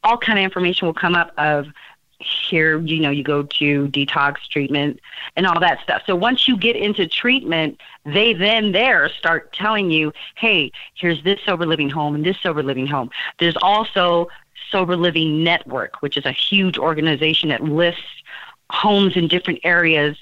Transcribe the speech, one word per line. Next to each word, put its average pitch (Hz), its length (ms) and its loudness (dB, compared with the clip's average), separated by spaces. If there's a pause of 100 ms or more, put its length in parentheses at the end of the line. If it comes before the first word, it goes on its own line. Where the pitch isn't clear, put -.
all 233 140 6
kind 214 200 0
of 190 60 2
information 180 420 0
will 165 80 0
come 175 200 0
up 170 240 0
of 151 280 0 (520)
here, 160 600 0
you 160 200 -2
know, 147 100 2
you 143 140 -2
go 143 180 0
to 143 460 0
detox 143 480 0 (120)
treatment 143 520 -2 (340)
and 175 120 0
all 170 120 2
that 170 240 2
stuff. - 240 -2
So 196 80 2
once 233 320 2
you 247 100 4
get 233 200 0
into 202 320 -2
treatment, 165 720 -2 (240)
they 202 280 2
then 208 380 2
there 214 380 4
start - 440 -2
telling 208 380 0
you, 156 220 0 (240)
"Hey, 180 340 0 (240)
here's 165 300 -2
this 196 200 0
sober 175 220 0
living 151 240 0
home 147 240 -2
and 151 100 -2
this 190 160 0
sober 156 220 -2
living 131 240 -2
home." 135 240 -4 (280)
There's 170 240 0
also 180 680 2 (420)
Sober 180 260 0
Living 160 460 2
Network, 139 580 -2
which 143 160 -4
is 143 80 -6
a 127 80 -2
huge 190 460 0
organization 156 720 0
that 131 140 -2
lists 165 380 0 (680)
homes 202 460 2
in 170 120 2
different 180 360 -2
areas 160 580 2